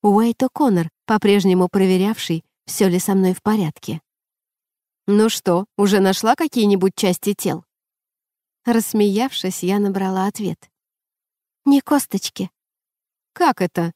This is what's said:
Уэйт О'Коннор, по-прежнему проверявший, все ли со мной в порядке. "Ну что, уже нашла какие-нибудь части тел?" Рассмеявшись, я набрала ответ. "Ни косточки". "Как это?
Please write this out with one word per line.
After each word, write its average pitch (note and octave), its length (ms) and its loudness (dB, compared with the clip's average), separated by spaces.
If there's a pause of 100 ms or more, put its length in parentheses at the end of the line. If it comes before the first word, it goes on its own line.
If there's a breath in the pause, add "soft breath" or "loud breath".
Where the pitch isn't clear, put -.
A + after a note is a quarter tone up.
Уэйт A3 400 2
О'Коннор, G#3 460 0 (160)
по-прежнему F#3+ 640 2
проверявший, F#3 760 0 (220)
все - 220 0
ли F3+ 100 0
со G3 160 -2
мной F#3 180 2
в - 100 -8
порядке. F3 580 -4 (1040)
"Ну G#3 220 2
что, F#3 380 -2 (100)
уже G3+ 240 2
нашла G3 340 2
какие-нибудь G3+ 640 0
части G3 360 -2
тел?" F3 320 -6 (1000)
Рассмеявшись, G#3+ 1000 -2
я F#3+ 160 0
набрала F#3+ 480 -2
ответ. G3 440 -8 (920)
"Ни C#4 160 4
косточки". - 720 -4 (800)
"Как D4+ 300 0
это? E3+ 340 -4